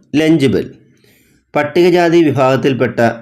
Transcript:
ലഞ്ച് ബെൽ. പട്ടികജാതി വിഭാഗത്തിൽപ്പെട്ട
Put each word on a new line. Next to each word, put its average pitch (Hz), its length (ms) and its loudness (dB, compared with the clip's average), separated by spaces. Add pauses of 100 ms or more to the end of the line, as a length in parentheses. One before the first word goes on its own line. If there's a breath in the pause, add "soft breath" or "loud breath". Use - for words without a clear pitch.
(200)
ലഞ്ച് 156 340 2
ബെൽ. 82 120 -4 (880 soft breath)
പട്ടികജാതി 170 640 0 (100)
വിഭാഗത്തിൽപ്പെട്ട 127 720 0 (220)